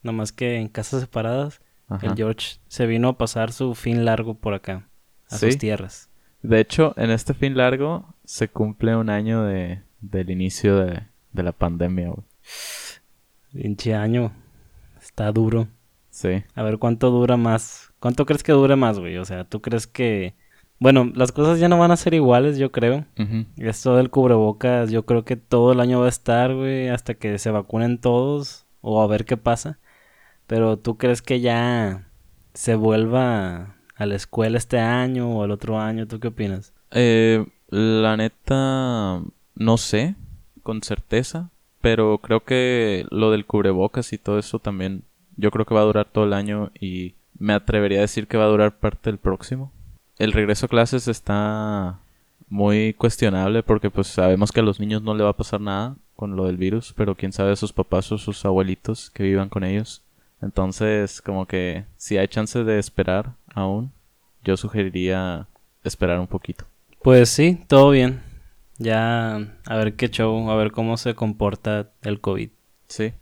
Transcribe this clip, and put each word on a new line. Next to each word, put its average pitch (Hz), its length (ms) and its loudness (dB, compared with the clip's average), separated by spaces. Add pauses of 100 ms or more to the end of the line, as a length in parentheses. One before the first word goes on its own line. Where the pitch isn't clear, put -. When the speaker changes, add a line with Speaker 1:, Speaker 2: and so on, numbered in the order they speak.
Speaker 1:
nomás 113 300 -6
que 120 260 -4
en 110 120 -6
casas 127 320 -6
separadas, 127 600 -6 (260)
Speaker 2:
Ajá. 101 200 -6
Speaker 1:
el 95 80 -2
George 110 420 -4 (100)
se 120 200 -2
vino 117 220 2
a 127 80 -4
pasar 113 340 -4
su 123 240 -6
fin 117 300 -2
largo 110 300 -2
por 107 180 -6
acá, 95 340 -10 (420)
a 110 80 -10
sus 110 160 2
Speaker 2:
Sí. 143 60 -2
Speaker 1:
tierras. 104 500 -8 (320)
Speaker 2:
De 110 180 4
hecho, 156 380 2
en 113 140 0
este 113 240 -2
fin 135 200 -2
largo 131 680 0
se - 240 -6
cumple 110 480 -2
un 110 140 0
año 110 340 0
de, 92 380 -4 (180)
del 95 320 -6
inicio 92 460 0
de, 90 260 -2 (300)
de 92 100 -4
la 87 80 -2
pandemia, 87 580 -2
güey. - 160 -12 (1300)
Speaker 1:
Pinche 107 400 -4
año. 110 380 0 (680)
Está - 320 -4
duro. 113 360 2 (420)
Speaker 2:
Sí. 98 340 -4 (120)
Speaker 1:
A 113 80 -6
ver 110 140 -2
cuánto 120 320 2
dura 123 280 4
más. 113 640 -2
¿Cuánto 123 260 0
crees 143 180 -2
que - 80 2
dure 139 240 6
más, 113 240 2
güey? 87 180 -6
O 92 80 -8
sea, 92 200 -10
¿tú 107 160 -10
crees 113 260 -4
que, 107 460 -2 (460)
bueno, 131 360 6
las 123 160 2
cosas 160 280 2
ya 170 100 6
no 175 100 6
van 170 120 8
a 175 60 6
ser 165 160 0
iguales, 135 440 6
yo 135 140 0
creo? 127 340 0 (120)
Speaker 2:
Ujú. 110 280 -2 (120)
Speaker 1:
Esto 113 380 0
del 127 140 4
cubrebocas, 120 840 4
yo 113 140 0
creo 117 200 2
que 127 120 -2
todo 120 360 4
el 123 60 4
año 123 220 2
va 123 60 4
a - 20 4
estar, 123 440 0
güey, 131 360 -2
hasta 123 260 -4
que 104 240 -4
se 113 120 -4
vacunen 113 460 -2
todos 131 680 -2 (160)
o 110 200 0
a 107 60 4
ver 107 180 0
qué 123 120 -2
pasa. 120 420 -4 (680)
Pero 113 300 2
¿tú 113 200 -6
crees 123 240 0
que 127 180 -2
ya 117 720 -2 (440)
se 117 220 -2
vuelva 110 1000 0 (200)
a 107 100 -6
la 101 100 -4
escuela 113 420 -2
este 120 220 -2
año 123 500 -2
o 110 140 -2
al 104 80 -2
otro 110 280 -4
año? 110 280 -6
¿Tú 113 120 -10
qué 120 80 -6
opinas? 101 460 -6 (180)
Speaker 2:
Eh, 113 540 4 (240)
la 110 480 2
neta, 123 1040 -2 (340)
no 113 220 2
sé 135 380 -2 (460)
con 110 220 -8
certeza, 131 680 -4 (280)
pero 110 400 2
creo 110 240 0
que 123 680 0
lo 110 200 2
del 107 140 0
cubrebocas 98 640 0
y 107 60 -10
todo 104 200 -4
eso 110 220 -6
también, 95 440 -6 (340)
yo 104 120 2
creo 107 160 -2
que - 80 -2
va 107 80 4
a 107 40 4
durar 104 200 2
todo 107 200 0
el 101 80 0
año 104 360 -4 (100)
y 92 360 -8 (240)
me 104 140 0
atrevería 101 460 2
a - 20 4
decir 104 260 -2
que 117 100 -2
va 107 60 4
a 107 60 6
durar 107 280 4
parte - 320 -4
del 101 80 -6
próximo. 127 540 -6 (480)
El 107 140 0
regreso 107 340 2
a - 20 -4
clases 120 380 2
está 104 960 -4 (480)
muy 104 440 2
cuestionable 107 720 0
porque, 107 260 0
pues, 98 180 -2
sabemos 95 440 2
que - 80 0
a 113 40 2
los 104 160 0
niños 107 220 -4
no 107 140 -4
le 107 80 0
va 104 80 4
a - 60 -4
pasar 107 240 -6
nada 104 340 -6 (200)
con 101 200 -8
lo 95 100 -2
del 90 120 -2
virus, 98 380 -4
pero 101 200 0
quién 95 160 -6
sabe 98 240 0
sus 104 180 -6
papás 95 380 -2
o 107 80 -4
sus - 260 -10
abuelitos 95 640 -2
que - 140 -8
vivan 98 260 0
con 98 140 -6
ellos. 98 400 -6 (400)
Entonces, 101 800 -2
como 95 260 -6
que 90 380 -4 (120)
si - 200 -4
hay 95 100 2
chance 113 360 -4
de 110 140 0
esperar 98 560 -2 (220)
aún, 101 360 -4 (520)
yo 95 140 0
sugeriría 92 920 -4 (360)
esperar 90 360 -2
un 90 80 -6
poquito. - 380 -10 (360)
Speaker 1:
Pues 127 280 8
sí, 170 380 2
todo 139 240 10
bien. 127 300 2 (560)
Ya 113 580 0 (300)
a 113 100 -6
ver 107 200 0
qué 120 140 -2
show, 110 400 -2
a 110 60 0
ver 107 160 0
cómo 113 260 -2
se 117 180 -4
comporta 104 760 -4 (100)
el 104 180 -6
covid. 104 300 -6 (380)
Speaker 2:
Sí. 110 340 -6